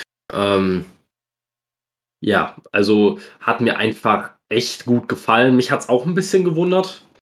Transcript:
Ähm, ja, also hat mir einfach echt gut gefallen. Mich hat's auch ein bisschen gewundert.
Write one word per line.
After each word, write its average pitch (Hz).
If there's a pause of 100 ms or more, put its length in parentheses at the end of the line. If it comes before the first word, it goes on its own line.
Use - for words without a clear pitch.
(320)
Ähm, 95 (1400)
ja, 95 (160)
also 104 (220)
hat -
mir 113
einfach 107 (180)
echt -
gut 120
gefallen. 123
Mich 123
hat's -
auch 131
ein 175
bisschen 190
gewundert. 180 (200)